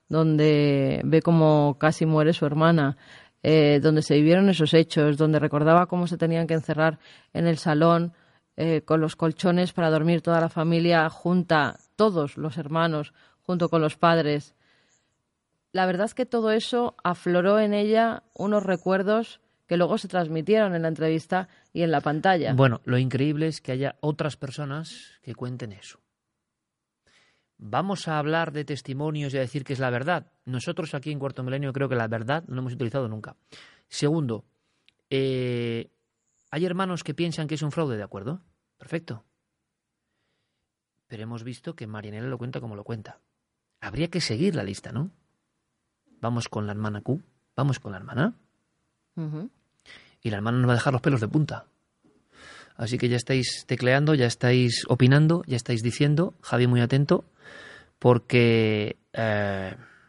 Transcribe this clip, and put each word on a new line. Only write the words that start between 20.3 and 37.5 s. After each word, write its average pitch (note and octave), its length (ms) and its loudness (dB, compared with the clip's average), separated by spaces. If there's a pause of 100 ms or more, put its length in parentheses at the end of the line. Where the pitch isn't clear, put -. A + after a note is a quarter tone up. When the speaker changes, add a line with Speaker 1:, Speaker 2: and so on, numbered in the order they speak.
Speaker 1:
en E3 80 -2
la D#3+ 60 -2
entrevista D#3+ 580 -2 (260)
y E3 80 -4
en E3+ 80 2
la D3 120 2
pantalla. D3+ 520 0
Speaker 2:
Bueno, B2 320 2
lo B2 140 0
increíble C#3 480 -2
es D#3 120 -8
que - 120 -12
haya C3+ 300 -6
otras D3+ 360 -6
personas D3 840 -12
que B2 100 -14
cuenten B2 380 -12
eso. - 260 -20 (1600)
Vamos C#3+ 500 -6
a D#3 120 -2
hablar D#3 320 -2
de D3 140 -8
testimonios C#3+ 680 -6
y C#3 40 -4
a C3+ 40 0
decir C3 220 -6
que C#3+ 100 -8
es B2 60 -4
la C3 100 -2
verdad. C3+ 380 -4 (180)
Nosotros B2+ 480 -6
aquí D3 180 -8
en D3 80 -8
Cuarto C3+ 240 -8
Milenio C3+ 280 -6
creo C#3 160 -2
que B2+ 80 -4
la A2+ 120 0
verdad A#2 400 -4
no B2+ 120 -8
hemos B2+ 140 -8
utilizado B2 340 -4
nunca. A2 280 -12 (520)
Segundo, C#3+ 560 -2 (680)
eh... B2 800 -2 (640)
Hay D#3 140 -2
hermanos F3+ 380 -4
que D3+ 100 -8
piensan D#3+ 340 -4
que D#3 80 -6